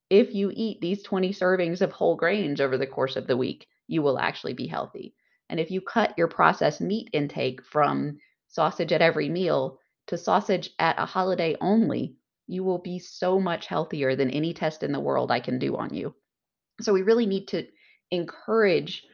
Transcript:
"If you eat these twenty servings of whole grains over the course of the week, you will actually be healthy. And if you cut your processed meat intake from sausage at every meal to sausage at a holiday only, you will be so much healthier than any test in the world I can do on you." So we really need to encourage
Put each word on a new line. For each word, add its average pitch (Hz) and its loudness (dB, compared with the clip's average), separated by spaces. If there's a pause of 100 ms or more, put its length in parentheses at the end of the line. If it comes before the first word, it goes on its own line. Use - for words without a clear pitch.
"If 202 6
you 196 0
eat 220 -6
these 190 -4
twenty 185 0
servings 180 2
of 185 2
whole 165 2
grains 165 0
over 131 2
the 131 0
course 135 -2
of 117 -6
the 131 4
week, - -2 (200)
you 160 0
will 143 2
actually - -2
be - -6
healthy. - -8 (360)
And 170 -4
if 160 -2
you 185 -2
cut - 0
your 165 2
processed 160 2
meat 202 -4
intake 143 -2
from 143 0 (300)
sausage 165 0
at 160 4
every 156 4
meal 147 0 (300)
to 175 -4
sausage 180 0 (100)
at 165 0
a - -2
holiday 170 -2
only, 147 2 (320)
you 185 -6
will 185 0
be 180 -8
so 185 0
much 170 -4
healthier 151 0
than 131 2
any 160 -2
test 156 -4
in 143 -2
the 139 -4
world 131 0
I 123 2
can 127 -4
do 139 -2
on - -6
you." 90 -6 (640)
So 220 0
we 190 4
really 226 4
need 196 -4
to 165 -4 (420)
encourage 175 0 (100)